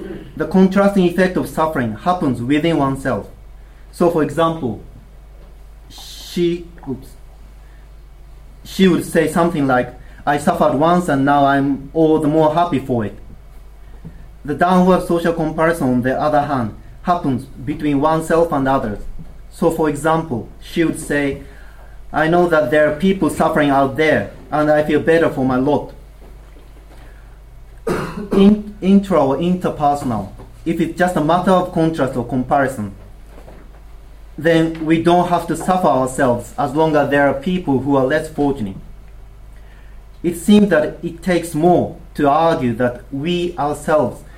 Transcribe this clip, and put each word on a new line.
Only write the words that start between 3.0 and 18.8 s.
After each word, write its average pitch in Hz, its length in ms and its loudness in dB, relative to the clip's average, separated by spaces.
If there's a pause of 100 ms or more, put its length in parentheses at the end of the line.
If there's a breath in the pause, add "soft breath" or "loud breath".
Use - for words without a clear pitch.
So, 170 180 2
for 160 140 0
example, 147 580 -2 (1040)
she, - 800 -6 (220)
oops, - 220 -10 (1500 soft breath)
she - 240 2
would 156 160 2
say 160 240 0
something 165 400 0
like, 123 260 0 (320 loud breath)
"I 147 120 0
suffered 170 360 2
once 170 340 2
and 135 160 0
now 143 220 4
I'm 139 480 0
all 156 240 4
the 151 80 0
more 156 280 4
happy 170 260 0
for 117 240 -2
it." - 120 -8 (1300 loud breath)
The 143 120 -4
downward 180 500 0
social 170 260 -2
comparison, 160 560 -2
on 123 140 0
the 123 180 -2
other 147 220 0
hand, 131 320 -4 (280 loud breath)
happens 151 420 -2
between 143 560 -4
oneself 160 500 2
and 139 160 0
others. 117 320 -2 (540)